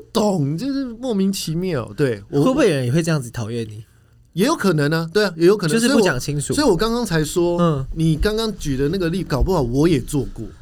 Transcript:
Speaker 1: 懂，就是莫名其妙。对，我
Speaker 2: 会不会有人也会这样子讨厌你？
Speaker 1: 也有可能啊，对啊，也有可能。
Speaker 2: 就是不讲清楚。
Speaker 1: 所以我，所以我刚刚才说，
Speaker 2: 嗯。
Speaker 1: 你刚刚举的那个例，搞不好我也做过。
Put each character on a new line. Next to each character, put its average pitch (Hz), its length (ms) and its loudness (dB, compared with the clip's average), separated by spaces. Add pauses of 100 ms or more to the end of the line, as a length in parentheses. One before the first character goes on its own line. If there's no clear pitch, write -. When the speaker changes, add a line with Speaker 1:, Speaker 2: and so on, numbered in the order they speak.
(100)
Speaker 1:
懂， 180 460 0
就 262 160 -4
是 269 100 -4
莫 240 300 -6
名 196 180 0
其 165 240 -4
妙。 151 380 -4
对， 113 360 0
我 143 140 2
Speaker 2:
会 254 80 4
不 262 60 0
会 269 120 4
有 151 60 0
人 131 100 -2
也 123 60 -2
会 165 100 2
这 165 80 -2
样 156 120 0
子 120 100 -10
讨 104 180 -6
厌 117 160 -4
你？ 110 200 -14 (480)
Speaker 1:
也 180 120 0
有 311 80 2
可 196 200 0
能 147 180 2
啊， 165 220 -2
对 208 100 2
啊， 185 140 -2
也 165 80 2
有 202 100 8
可 190 100 -2
能。 156 80 0
Speaker 2:
就 226 60 2
是 240 140 2
不 247 80 6
讲 156 180 2
清 147 180 -4
楚。 - 160 -4
Speaker 1:
所 - 40 -2
以 - 20 0
我， 302 40 2
所 - 20 4
以 240 60 6
我 175 40 4
刚 214 160 0
刚 240 140 -2
才 165 180 0
说， 175 380 0
Speaker 2:
嗯。 147 340 0
Speaker 1:
你 160 220 2
刚 208 180 2
刚 220 220 -2
举 139 180 -4
的 139 140 0
那 185 80 -2
个 170 120 0
例， 175 140 -2
搞 131 180 -2
不 156 120 2
好 165 80 2
我 131 260 2
也 165 100 4
做 123 360 -2
过。 113 120 -10 (160)